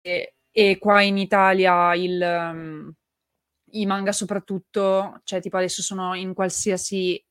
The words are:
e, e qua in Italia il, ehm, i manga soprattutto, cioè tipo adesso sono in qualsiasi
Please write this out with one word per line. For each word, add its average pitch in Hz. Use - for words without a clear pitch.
e, -
e 196
qua 202
in 196
Italia 185
il, 180
ehm, 165
i 214
manga 196
soprattutto, 196
cioè 185
tipo 190
adesso 185
sono 185
in 185
qualsiasi 185